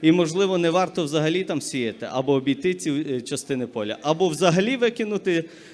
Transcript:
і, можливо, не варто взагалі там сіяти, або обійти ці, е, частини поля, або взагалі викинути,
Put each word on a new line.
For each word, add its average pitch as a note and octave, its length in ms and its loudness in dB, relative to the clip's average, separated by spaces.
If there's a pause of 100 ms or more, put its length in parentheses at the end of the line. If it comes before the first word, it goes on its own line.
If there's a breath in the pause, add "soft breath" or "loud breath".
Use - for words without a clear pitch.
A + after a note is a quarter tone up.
і, D#3+ 100 6
можливо, F3+ 460 2
не E3+ 120 2
варто F3 340 0
взагалі D#3 400 0
там E3+ 180 -4
сіяти, A#2 500 -4
або C3+ 220 0
обійти C#3 400 0
ці, F3+ 180 -4
е, C#3+ 300 -4
частини B2+ 460 -6
поля, A2 340 -6
або D#3+ 280 2
взагалі F3+ 480 2
викинути, G#3 680 -2 (300 loud breath)